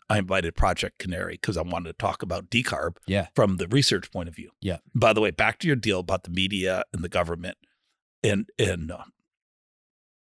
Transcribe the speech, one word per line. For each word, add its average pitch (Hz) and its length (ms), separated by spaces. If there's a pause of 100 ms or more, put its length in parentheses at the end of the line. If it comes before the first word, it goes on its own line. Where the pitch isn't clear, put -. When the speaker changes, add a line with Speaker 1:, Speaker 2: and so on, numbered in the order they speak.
(120)
Speaker 1:
I 107 80
invited 92 360
Project - 440
Canary 87 400
'cause 95 180
I 80 60
wanted 87 260
to 85 40
talk - 280
about 90 300
decarb 87 460 (100)
Speaker 2:
Yeah. 95 260
Speaker 1:
from 101 240
the 87 100
research 113 440
point 87 180
of 85 60
view. - 160 (100)
Speaker 2:
Yeah. 90 160 (160)
Speaker 1:
By 117 180
the 107 100
way, 104 100
back 110 280
to - 80
your 147 80
deal 107 240
about 92 240
the - 60
media 92 540 (100)
and 85 100
the 87 60
government. 87 480 (640)
And, 104 240 (120)
and, 87 320
uh, - 140 (1200)